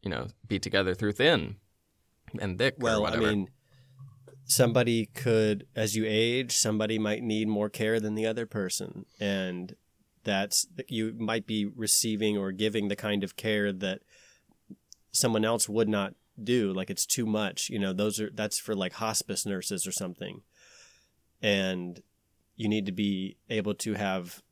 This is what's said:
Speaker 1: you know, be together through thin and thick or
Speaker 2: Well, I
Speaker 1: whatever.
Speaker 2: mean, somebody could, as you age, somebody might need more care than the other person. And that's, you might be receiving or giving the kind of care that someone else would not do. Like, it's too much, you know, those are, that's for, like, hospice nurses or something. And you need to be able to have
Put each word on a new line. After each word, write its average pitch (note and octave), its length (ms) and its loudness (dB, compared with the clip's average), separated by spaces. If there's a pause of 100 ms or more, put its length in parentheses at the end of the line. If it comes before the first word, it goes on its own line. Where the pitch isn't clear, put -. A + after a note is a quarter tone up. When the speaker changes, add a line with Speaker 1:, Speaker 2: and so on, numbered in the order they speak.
Speaker 1:
you G2+ 60 -4
know, C#2+ 180 -4 (200)
be G2 120 0
together F#2+ 340 2
through G#2 200 0
thin B2+ 420 4 (840)
and F#2+ 200 -4
thick C3 160 2
or B2+ 80 -6
Speaker 2:
Well, A2+ 220 4
I - 60 0
Speaker 1:
whatever. G#2+ 160 2
Speaker 2:
mean, G2+ 200 0 (960)
somebody A#2 640 4
could, A2 580 2 (100)
as A2 200 0
you A2 120 2
age, A#2 480 2
somebody A2 440 2
might G#2+ 240 0
need A2 240 2
more G#2 220 2
care A2 300 0
than G#2+ 160 -2
the A2 100 0
other A2+ 200 -2
person. G2 600 -6 (140)
And F#2+ 560 -2 (480)
that's, A2 440 0 (200)
you A2 300 -2
might A2+ 300 -2
be G#2+ 180 0
receiving G#2+ 720 0
or G2 140 -2
giving G#2 360 0
the G2+ 80 -2
kind G#2 280 -2
of F#2+ 120 -8
care G#2 380 0
that F#2+ 280 -4 (1080)
someone A2 320 2
else A2 240 2
would G#2+ 220 2
not G2+ 240 0 (280)
do. A2 300 2
Like, F#2 180 -4
it's - 160 -2
too A#2+ 200 0
much, G#2+ 440 -2
you A2+ 100 -2
know, G2 140 2
those G#2 280 0
are, G#2+ 120 -2
that's G#2+ 260 -4
for, A2 160 -4
like, F#2 180 -2
hospice A2 520 -4
nurses G2 420 -4
or F#2 40 -6
something. F#2+ 520 -8 (1000)
And F#2+ 600 0 (540)
you A2 140 0
need G#2+ 160 2
to G2+ 60 -4
be G2 460 -2 (120)
able G#2 260 -2
to G#2+ 200 -4
have F#2+ 460 -4 (100)